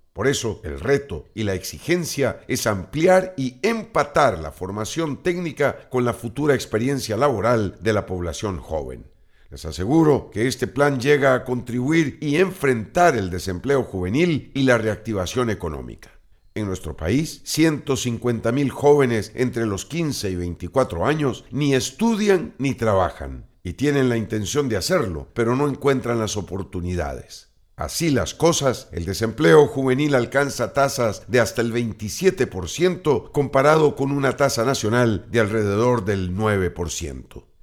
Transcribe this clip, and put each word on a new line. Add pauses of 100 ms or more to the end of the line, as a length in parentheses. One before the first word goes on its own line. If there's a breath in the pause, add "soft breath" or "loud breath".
(140)
Por
eso,
el
reto (100)
y
la
exigencia
es
ampliar
y
empatar
la
formación
técnica
con
la
futura
experiencia
laboral
de
la
población
joven. (380)
Les
aseguro
que
este
plan
llega
a
contribuir
y
enfrentar
el
desempleo
juvenil
y
la
reactivación
económica. (460)
En
nuestro
país,
ciento
cincuenta
mil
jóvenes
entre
los
quince
y
veinticuatro
años
ni
estudian
ni
trabajan, (160)
y
tienen
la
intención
de
hacerlo,
pero
no
encuentran
las
oportunidades. (260)
Así
las
cosas,
el
desempleo
juvenil
alcanza
tasas
de
hasta
el
veintisiete
por
ciento,
comparado
con
una
tasa
nacional
de
alrededor
del
nueve
por
ciento. (140)